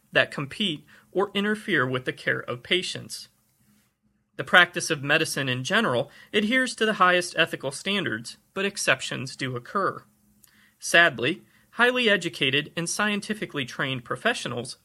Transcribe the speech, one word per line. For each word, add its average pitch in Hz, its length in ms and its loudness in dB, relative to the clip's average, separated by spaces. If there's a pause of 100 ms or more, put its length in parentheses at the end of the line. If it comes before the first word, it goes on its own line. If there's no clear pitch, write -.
(140)
that 135 180 4
compete 151 540 -4 (260)
or 190 220 -2
interfere 202 520 0
with 127 200 -2
the 156 80 -2
care 131 260 -2 (100)
of 123 140 -8
patients. - 640 -4 (1080)
The 147 60 -6
practice 175 460 6
of 147 120 0
medicine 147 460 0
in 127 160 -2
general 180 480 2 (220)
adheres 240 420 2
to 220 100 0
the 214 100 0
highest 180 420 4
ethical 160 340 -2
standards, 185 640 -4 (180)
but 196 120 -2
exceptions 139 720 -2
do 127 180 -4
occur. 143 480 -4 (720)
Sadly, 156 640 2 (280)
highly 247 380 2
educated 156 640 0
and 170 140 -4
scientifically 208 720 -4
trained 131 400 -4
professionals 127 800 -4